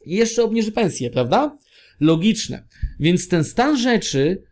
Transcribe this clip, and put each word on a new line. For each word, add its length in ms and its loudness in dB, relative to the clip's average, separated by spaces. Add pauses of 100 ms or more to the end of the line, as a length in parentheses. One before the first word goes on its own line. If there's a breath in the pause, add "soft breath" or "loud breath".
i 80 -6
jeszcze 300 0
obniży 280 -2
pensję, 380 -2
prawda? 480 0 (420 soft breath)
Logiczne. 640 0 (340 loud breath)
Więc 280 2
ten 160 2
stan 340 0
rzeczy 720 0